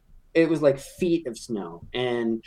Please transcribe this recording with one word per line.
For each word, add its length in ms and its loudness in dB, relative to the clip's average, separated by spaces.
it 160 6
was 120 0
like 160 6
feet 480 -2
of 120 -8
snow. 560 -8
And 540 0